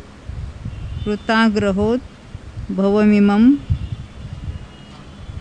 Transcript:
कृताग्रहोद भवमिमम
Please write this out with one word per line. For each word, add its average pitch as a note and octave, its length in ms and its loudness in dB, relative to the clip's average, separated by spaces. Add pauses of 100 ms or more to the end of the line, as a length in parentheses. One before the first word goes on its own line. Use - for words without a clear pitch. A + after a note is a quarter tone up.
(1040)
कृताग्रहोद G#3+ 960 2 (680)
भवमिमम G#3 840 6 (1800)